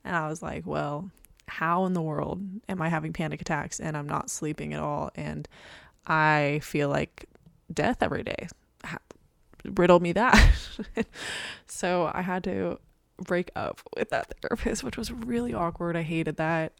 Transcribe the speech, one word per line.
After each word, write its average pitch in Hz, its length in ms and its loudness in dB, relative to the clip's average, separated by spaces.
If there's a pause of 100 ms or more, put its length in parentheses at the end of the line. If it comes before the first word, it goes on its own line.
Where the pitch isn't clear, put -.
And 180 120 -4
I 156 120 0
was 156 140 -6
like, 160 240 -6
"Well, 147 460 -4 (360)
how 170 380 2
in 185 80 0
the 175 80 2
world 156 400 -2 (280)
am 185 120 -4
I 160 80 2
having 160 240 -2
panic 156 280 -4
attacks, 151 380 -4
and 156 180 -4
I'm 147 100 -6
not 151 220 -4
sleeping 151 440 -4
at 147 80 -4
all, 147 340 -4
and 147 320 -8 (600)
I 151 560 4
feel 143 260 0
like - 380 -4 (440)
death 190 300 0
every - 220 0
day?" - 240 -6 (380)
Ha-, 175 120 -10 (680)
riddle 175 340 8
me 175 140 2
that. 220 380 10 (440)
<laughs> 220 100 0 (600)
So 180 460 0
I - 80 -2
had 185 220 -2
to 180 360 -2 (420)
break 180 340 -2
up - 260 -6 (140)
with - 140 -2
that - 320 -4
therapist, 226 420 -2
which - 140 -8
was 226 140 -8
really 240 420 -4
awkward. 170 420 -2
I 165 60 -2
hated 160 360 -2
that. 160 420 0